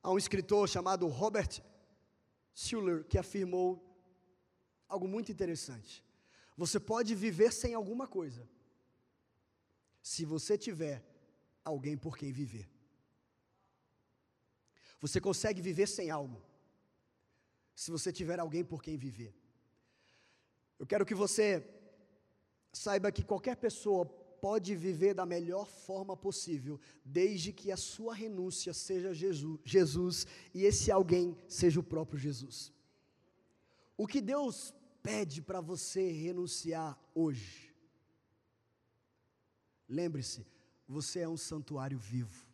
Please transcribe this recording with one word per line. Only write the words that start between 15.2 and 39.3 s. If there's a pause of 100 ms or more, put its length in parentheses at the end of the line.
consegue
viver
sem
algo, (1300)
se
você
tiver
alguém
por
quem
viver. (1500)
Eu
quero
que
você (1120)
saiba
que
qualquer
pessoa
pode
viver
da
melhor
forma
possível, (260)
desde
que
a
sua
renúncia
seja
Jesu-,
Jesus (260)
e
esse
alguém (100)
seja
o
próprio
Jesus. (1200)
O
que
Deus (300)
pede
para
você
renunciar (140)
hoje? (2250)